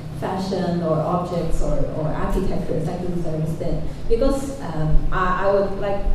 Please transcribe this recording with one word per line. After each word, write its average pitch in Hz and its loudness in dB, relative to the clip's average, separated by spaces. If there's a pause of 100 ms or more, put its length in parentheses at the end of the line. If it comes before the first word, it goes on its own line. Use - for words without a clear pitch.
(200)
fashion 180 -2
or 156 0
objects 156 -2
or, 147 0 (180)
or 151 -2
architecture - -2
is 156 -2
actually 175 -4
very 156 -2 (140)
thin. 156 -2 (240)
Because, - 2
um, 156 4
I, 185 0
I 196 4
would, 196 0
like, 202 -2 (100)